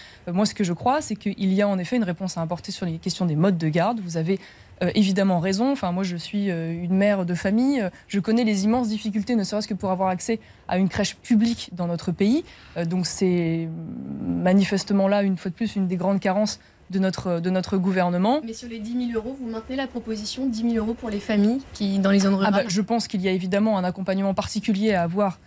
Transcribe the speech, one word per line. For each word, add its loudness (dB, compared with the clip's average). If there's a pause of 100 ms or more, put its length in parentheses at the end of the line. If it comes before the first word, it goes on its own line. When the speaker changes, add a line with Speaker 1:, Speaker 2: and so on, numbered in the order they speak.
(260)
Speaker 1:
Euh, -6
moi, 4
ce -2
que 0
je 0
crois, 2
c'est -6
qu'il -2
y 4
a 4
en 0
effet -2
une 2
réponse -4
à -2
apporter -6
sur -6
les -4
questions -2
des 0
modes 4
de 0
garde. 0
Vous -6
avez, 0 (420)
euh, 2
évidemment 4
raison. 0
Enfin, -2
moi, -2
je -4
suis, -4
euh, -2
une -2
mère 4
de -2
famille. 2
Euh, -2 (180)
je -2
connais 2
les 2
immenses 2
difficultés, -2
ne 2
serait-ce -4
que -4
pour -2
avoir 0
accès -2 (260)
à 0
une 4
crèche -2
publique 2
dans -4
notre -4
pays. 2 (360)
Euh, -2
donc, -2
c'est 0 (580)
manifestement 2
là, 2
une 0
fois -6
de -8
plus, -4
une 0
des -2
grandes 0
carences 0 (320)
de -2
notre, 0
de -2
notre 0
gouvernement. 2
Speaker 2:
Mais -8
sur -14
les -10
dix -6
mille -2
euros, -6
vous -8
maintenez -8
la -4
proposition -6
dix -2
mille 2
euros -2
pour -8
les -4
familles 2 (100)
qui, 0
dans 4
les 6
zones 4
Speaker 1:
Ah 2
bah, 2
Speaker 2:
rurales ? 2
Speaker 1:
je 2
pense 0
qu'il -2
y 2
a 2
évidemment 2
un 0
accompagnement 0
particulier 0
à 2
avoir, 0